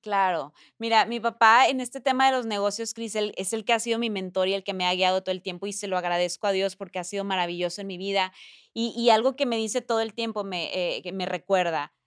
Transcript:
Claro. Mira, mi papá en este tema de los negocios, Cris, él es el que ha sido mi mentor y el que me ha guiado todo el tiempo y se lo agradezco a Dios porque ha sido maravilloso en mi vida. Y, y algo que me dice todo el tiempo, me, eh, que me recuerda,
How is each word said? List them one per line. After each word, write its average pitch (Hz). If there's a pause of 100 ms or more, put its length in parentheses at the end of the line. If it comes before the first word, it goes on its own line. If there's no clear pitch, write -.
Claro. 180 (240)
Mira, 226
mi 233
papá 226
en 262
este 254
tema 262
de 262
los 240
negocios, 202
Cris, 226
él 214
es 190
el 220
que 240
ha 226
sido 233
mi 233
mentor 185
y 190
el 196
que 196
me 185
ha 180
guiado 185
todo 185
el 185
tiempo 180
y 208
se 202
lo 185
agradezco 175
a 202
Dios 190
porque 185
ha 175
sido 196
maravilloso 175
en 196
mi 180
vida. 190 (400)
Y, 233
y 233
algo 240
que 277
me 233
dice 220
todo 226
el 226
tiempo, 220
me, 175
eh, 139
que 180
me 190
recuerda, 175 (120)